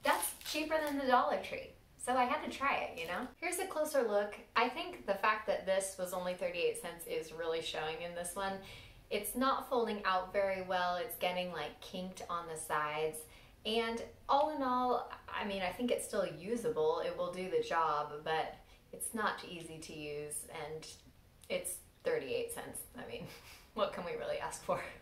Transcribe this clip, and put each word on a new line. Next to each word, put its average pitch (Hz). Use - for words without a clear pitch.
that's -
cheaper 311
than 285
the 269
Dollar 247
Tree. -
So 247
I 254
had 302
to -
try 277
it, -
you 165
know? 214
Here's 349
a 370
closer 294
look. 208
I 240
think 349
the 196
fact 214
that 185
this 190
was 180
only 180
thirty-eight 175
cents 170
is 160
really 165
showing 160
in 175
this -
one. 196
It's 202
not 269
folding 214
out 185
very 190
well. 180
It's 170
getting, 180
like, 147
kinked 185
on 170
the 160
sides. 156
And 233
all 302
in 277
all, 254
I 196
mean, 196
I 180
think 240
it's -
still 196
usable. 170
It 175
will 180
do 185
the 160
job, 151
but 160
it's -
not 208
easy 165
to 165
use, 147
and 156
it's 180
thirty-eight 139
cents. -
I 185
mean, -
<laughs> -
what 202
can 180
we 165
really 151
ask -
for? -